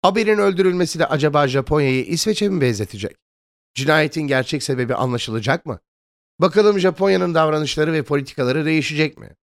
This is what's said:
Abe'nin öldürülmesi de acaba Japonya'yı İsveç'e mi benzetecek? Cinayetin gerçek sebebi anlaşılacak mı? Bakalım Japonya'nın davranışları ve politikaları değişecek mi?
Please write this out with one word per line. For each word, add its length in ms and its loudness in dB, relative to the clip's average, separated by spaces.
Abe'nin 340 2
öldürülmesi 600 0
de 60 2
acaba 420 0
Japonya'yı 580 0
İsveç'e 440 -2
mi 120 0
benzetecek? 560 -4
Cinayetin 460 0
gerçek 420 -2
sebebi 320 -2
anlaşılacak 720 -2
mı? 140 -10
Bakalım 400 4
Japonya'nın 540 2
davranışları 600 0
ve 100 0
politikaları 600 -2
değişecek 520 0
mi? 180 -20